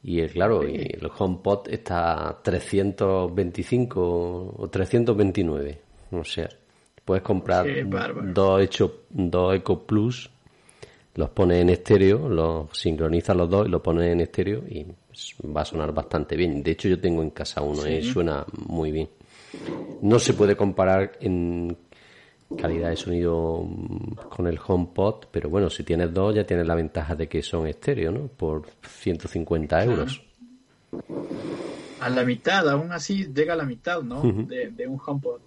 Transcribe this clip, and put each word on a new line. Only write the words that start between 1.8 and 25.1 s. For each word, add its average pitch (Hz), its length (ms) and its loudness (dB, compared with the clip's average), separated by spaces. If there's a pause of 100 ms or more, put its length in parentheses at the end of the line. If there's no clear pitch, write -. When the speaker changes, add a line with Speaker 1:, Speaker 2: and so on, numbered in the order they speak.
Speaker 1:
a - 140 -10
trescientos 95 920 0
veinticinco 90 1200 -2
o 104 140 -8
trescientos 117 480 2
veintinueve. 80 640 0 (300)
O 85 120 -4
sea, - 240 -6 (560)
puedes 92 200 0
comprar 90 420 2
Speaker 2:
Qué - 180 -2
bárbaro. 95 480 -4
Speaker 1:
dos 98 300 6
hecho, - 480 0
dos 90 460 2
Echo 92 280 0
Plus, 110 460 -2 (880)
los 80 160 -2
pones 90 300 4
en 87 100 8
estéreo, 101 580 6
los 80 480 0
sincronizas 82 580 2
los 87 140 4
dos 98 180 4
y 90 40 0
los 85 100 0
pones 85 300 2
en 85 100 4
estéreo 95 480 -2
y, 78 140 -10 (240)
pues, - 260 -16 (100)
va 76 180 -4
a 73 40 0
sonar 78 260 -4
bastante 76 460 -2
bien. 78 240 0
De 80 100 0
hecho, 85 160 -2
yo 90 140 4
tengo 82 220 2
en 78 80 -2
casa 76 320 -6
uno, 73 180 -2
Speaker 2:
Sí. 76 120 -2
Speaker 1:
eh, 80 100 -2
suena 82 420 -2 (220)
muy 78 240 -2
bien. 78 180 -4 (960)
No 110 160 6
se 104 160 2
puede 101 200 6
comparar 95 640 2
en 87 560 -2 (840)
calidad 82 300 -2
de 80 60 -2
sonido, 85 720 -2
mm, 90 460 -8 (160)
con 90 160 -4
el 85 200 -2
HomePod, 95 680 0